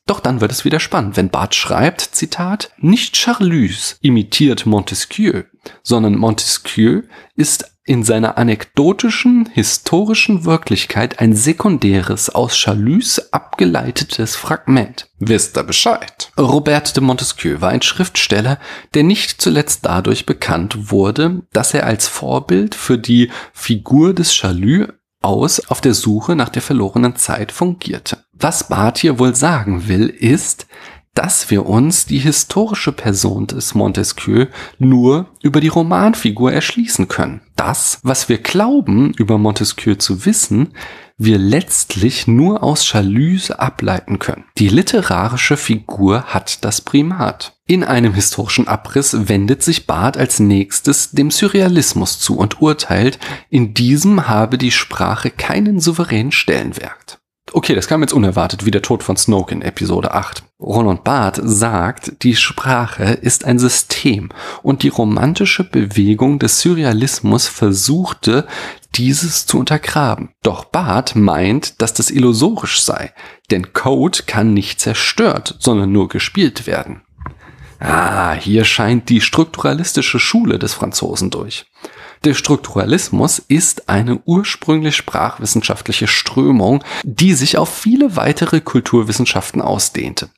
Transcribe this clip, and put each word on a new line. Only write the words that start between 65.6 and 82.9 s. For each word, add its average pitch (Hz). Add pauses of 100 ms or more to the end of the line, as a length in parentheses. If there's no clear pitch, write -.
Bewegung 107
des 117
Surrealismus 127
versuchte, 123 (480)
dieses 143
zu -
untergraben. 147 (120)
Doch 92
Barthes 131
meint, 101
dass 113
das -
illusorisch 131
sei, - (360)
denn 92
Code 135
kann 107
nicht -
zerstört, -
sondern 101
nur 98
gespielt -
werden. - (760)
Ah, 90
hier 104
scheint 117
die 117
strukturalistische 151
Schule 226
des -
Franzosen -
durch. - (580)
Der 151
Strukturalismus 120